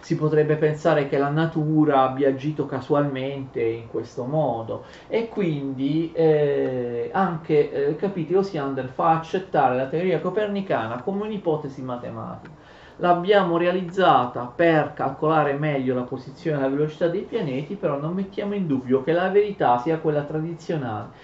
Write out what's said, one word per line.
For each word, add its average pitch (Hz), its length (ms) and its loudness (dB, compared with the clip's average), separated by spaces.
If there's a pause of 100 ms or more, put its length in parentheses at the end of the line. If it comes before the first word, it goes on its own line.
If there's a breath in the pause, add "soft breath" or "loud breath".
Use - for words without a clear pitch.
si - 140 -4
potrebbe 151 400 2
pensare 151 540 2
che 147 80 0
la 139 120 2
natura 151 720 2
abbia 131 260 2
agito 139 360 -2
casualmente 135 960 -2
in 117 280 -2
questo - 340 -8
modo. 127 640 -2 (240 loud breath)
E 226 180 0
quindi, 147 880 -2
eh, 135 960 2
anche, 156 800 2
eh, 156 80 -2
capite, 185 400 -2
Osiander 139 500 -2
fa 165 300 2
accettare 156 580 0
la 131 120 0
teoria 165 340 0
copernicana 180 800 -2
come 202 220 -4
un'ipotesi 170 580 -4
matematica. 120 720 -10 (460 loud breath)
"L'abbiamo 175 560 4
realizzata 170 960 2
per 156 400 4
calcolare 143 600 0
meglio 139 420 0
la 127 80 -2
posizione 139 540 -6
e 139 40 0
la 135 80 2
velocità 151 380 0
dei 180 140 -2
pianeti, 160 540 -4
però 147 240 -2
non 156 140 -4
mettiamo 202 420 -4
in 190 120 -2
dubbio 131 360 0
che 165 80 -2
la 180 180 2
verità 196 500 4
sia 160 200 0
quella 151 220 0
tradizionale, 156 880 -6 (140 loud breath)